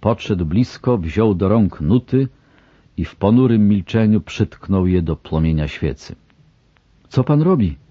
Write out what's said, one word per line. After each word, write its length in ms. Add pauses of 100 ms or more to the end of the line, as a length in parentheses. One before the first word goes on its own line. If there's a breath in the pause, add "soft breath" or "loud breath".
Podszedł 460
blisko, 520
wziął 360
do 140
rąk 320
nuty 480 (680 soft breath)
i 80
w 120
ponurym 520
milczeniu 520
przytknął 680
je 160
do 140
płomienia 520
świecy. 460 (960)
Co 160
pan 180
robi? 340 (140)